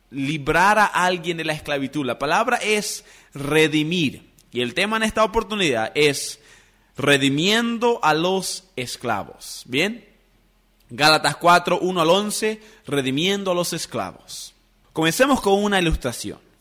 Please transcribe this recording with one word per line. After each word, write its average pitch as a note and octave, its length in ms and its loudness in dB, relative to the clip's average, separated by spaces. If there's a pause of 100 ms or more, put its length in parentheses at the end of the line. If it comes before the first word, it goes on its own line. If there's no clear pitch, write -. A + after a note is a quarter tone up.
librar D3+ 680 2
a G3+ 80 4
alguien F3 500 -2
de D#3+ 80 -6
la D#3 80 -2
esclavitud. C#3+ 540 -4
La A#2+ 120 -4
palabra G3+ 380 0
es G#3 480 -4 (300)
redimir. D3+ 960 0 (200)
Y A#2+ 120 -4
el A#2+ 100 -4
tema G3+ 240 -2
en A3 60 -2
esta A3 220 0
oportunidad G3 680 -2
es D3 460 0 (560)
redimiendo G3+ 1040 2
a D3+ 120 4
los F3+ 500 -2 (120)
esclavos. - 920 -8
¿Bien? F3+ 420 -4 (800)
Gálatas D3 480 2
cuatro, F3 440 4
uno F3+ 200 0
al D#3+ 80 4
once, G#3 540 0 (240)
redimiendo D3+ 640 -2
a F3 40 0
los F3 200 -2
esclavos. - 800 -10 (400)
Comencemos G3+ 480 2
con G3 200 2
una G#3 160 2
ilustración. C#3 600 -4 (220)